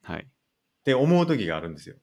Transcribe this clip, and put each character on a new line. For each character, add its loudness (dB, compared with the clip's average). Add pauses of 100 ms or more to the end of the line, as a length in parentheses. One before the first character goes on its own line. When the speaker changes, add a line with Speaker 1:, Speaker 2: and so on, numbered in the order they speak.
Speaker 1:
は -10
い。 -12
Speaker 2:
っ -20
て 2
思 4
う 0
時 0
が -2
あ -6
る -8
ん -12
で -20
す -20
よ、 -20